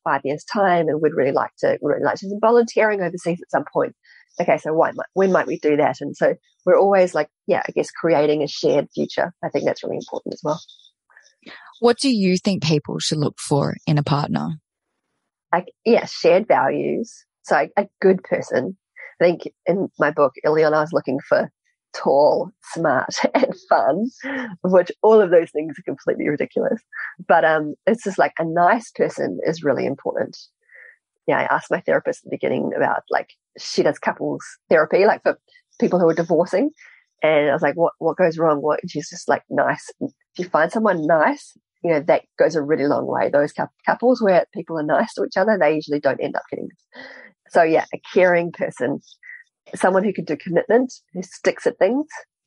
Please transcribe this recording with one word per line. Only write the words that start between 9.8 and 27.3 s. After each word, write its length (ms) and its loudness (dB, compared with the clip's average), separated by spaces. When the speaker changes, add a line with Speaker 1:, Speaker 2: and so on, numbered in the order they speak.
Speaker 1:
really 140 -8
important 360 -10
as 100 -16
well. 160 -4
Speaker 2:
What 200 2
do 100 0
you 280 2
think 260 -2
people 360 0
should 180 -4
look 220 -2
for 360 -2
in 100 2
a 60 0
partner? 560 0
Speaker 1:
Like, 160 -2
yeah, 200 4
shared 420 2
values. 800 -2
So 140 0
a, 200 0
a 100 -2
good 220 2
person. 540 -4
I 60 2
think 160 2
in 240 -2
my 120 0
book, 220 0
Ileana, 280 2
I 80 2
was 120 -6
looking 340 -2
for 240 0
tall, 580 2
smart, 500 -2
<laughs> 100 0
and 200 0
fun, 360 2
which 280 4
all 200 6
of 100 2
those 200 4
things 260 -6
are 60 -20
completely 460 -4
ridiculous. 520 -4
But, 160 4